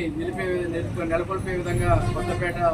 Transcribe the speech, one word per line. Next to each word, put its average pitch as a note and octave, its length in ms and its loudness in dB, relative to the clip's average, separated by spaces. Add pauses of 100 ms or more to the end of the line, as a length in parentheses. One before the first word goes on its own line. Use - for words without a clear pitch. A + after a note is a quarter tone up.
(200)
నిలిపే, F3+ 260 -4 (280)
నిలిపే, E3 380 -2
నెలకొల్పే F3+ 500 -2
విధంగా F4 300 2 (220)
కొత్తపేట F4 460 -2 (140)